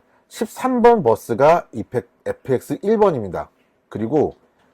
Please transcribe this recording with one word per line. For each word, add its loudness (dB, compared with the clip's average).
십삼 -6
번 4
버스가 2
이펙-, -8
에프엑스 -6
일 0
번입니다. -2
그리고, -2